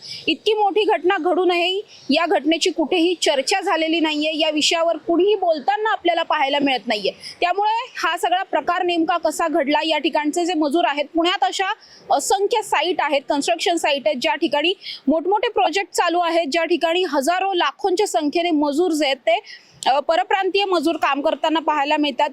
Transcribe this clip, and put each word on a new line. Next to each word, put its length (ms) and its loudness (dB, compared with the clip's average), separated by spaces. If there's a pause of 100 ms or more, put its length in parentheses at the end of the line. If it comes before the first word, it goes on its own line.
(260)
इतकी 280 0
मोठी 300 2
घटना 360 2
घडूनही 640 0 (280)
या 160 4
घटनेची 440 0
कुठेही 520 0
चर्चा 380 0
झालेली 400 0
नाहीये. 380 -2
या 120 0
विषयावर 460 0
कुणीही 380 2
बोलताना 580 0
आपल्याला 300 0
पाहायला 360 0
मिळत 280 0
नाहीये. 260 -2 (280)
त्यामुळे 560 0
हा 200 -2
सगळा 260 0
प्रकार 400 -2
नेमका 340 0
कसा 320 -2
घडला, 380 0
या 120 0
ठिकाणचे 480 -2
जे 80 -2
मजूर 300 0
आहेत, 200 -2
पुण्यात 400 0
अशा 280 -2 (380)
असंख्य 520 0
साईट 380 -2
आहेत, 280 0
कन्स्ट्रक्शन 480 0
साईट 300 0
आहेत, 140 0
ज्या 140 0
ठिकाणी 400 0 (320)
मोठमोठे 420 2
प्रोजेक्ट 440 0
चालू 280 0
आहेत, 320 0
ज्या 120 0
ठिकाणी 400 0
हजारो 480 0
लाखोंच्या 540 0
संख्येने 440 0
मजूर 420 0
जे 140 0
आहेत 100 0
ते, 240 0 (460)
अ, 140 2
परप्रांतीय 640 0
मजूर 320 0
काम 240 0
करताना 400 0
पाहायला 360 0
मिळतात. 360 0